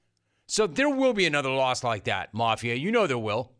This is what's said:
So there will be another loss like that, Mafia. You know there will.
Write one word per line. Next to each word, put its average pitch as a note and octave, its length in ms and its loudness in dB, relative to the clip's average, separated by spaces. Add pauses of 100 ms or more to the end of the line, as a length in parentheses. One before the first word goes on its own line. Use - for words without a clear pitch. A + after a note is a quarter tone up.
(480)
So G#3+ 180 0
there A3+ 240 0
will C4 240 2
be G3 120 2
another C#3+ 260 0
loss C3 320 0
like A2+ 220 -2
that, G2 280 -4
Mafia. A2+ 420 -2
You D3+ 160 -4
know A3+ 160 2
there C3 100 -2
will. A2 420 -4